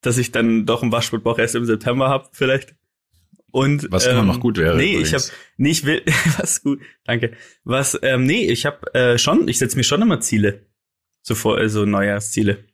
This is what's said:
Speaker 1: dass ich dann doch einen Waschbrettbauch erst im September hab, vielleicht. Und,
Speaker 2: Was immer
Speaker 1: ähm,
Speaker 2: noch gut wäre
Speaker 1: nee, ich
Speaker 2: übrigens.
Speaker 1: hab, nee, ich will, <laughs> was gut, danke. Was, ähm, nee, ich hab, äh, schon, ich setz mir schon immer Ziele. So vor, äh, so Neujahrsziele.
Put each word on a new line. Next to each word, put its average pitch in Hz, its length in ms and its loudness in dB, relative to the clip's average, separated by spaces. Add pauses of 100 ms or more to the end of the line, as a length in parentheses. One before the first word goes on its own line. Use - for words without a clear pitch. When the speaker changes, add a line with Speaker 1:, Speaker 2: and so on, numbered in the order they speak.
Speaker 1:
dass 123 180 -2
ich 123 140 -2
dann 113 340 2
doch 113 160 0
einen 117 100 0
Waschbrettbauch 117 460 -2
erst 113 160 0
im 120 100 -2
September 123 440 0
hab, 135 280 -4
vielleicht. 135 380 -2 (760)
Und, 143 420 0
Speaker 2:
Was 92 140 2
immer 123 140 4
Speaker 1:
ähm, 104 60 2
Speaker 2:
noch 90 140 0
gut 120 160 0
wäre 82 200 2
Speaker 1:
nee, 175 200 0
ich 80 140 0
Speaker 2:
übrigens. 143 200 -2
Speaker 1:
hab, - 60 -20 (220)
nee, 143 120 2
ich 160 140 -2
will, 151 180 0 (180)
<laughs> 151 180 0
was - 240 -4
gut, 139 180 -2 (240)
danke. 117 280 -2 (300)
Was, 131 400 -2
ähm, 127 220 2
nee, 180 260 0
ich 120 160 -2
hab, - 300 -8
äh, 120 220 4
schon, 196 300 2
ich 123 100 -2
setz 123 180 -2
mir 127 80 0
schon 151 180 0
immer 202 180 2
Ziele. 104 460 -2 (560)
So - 120 -4
vor, 107 260 -2
äh, 110 80 2
so 107 160 0
Neujahrsziele. 101 880 0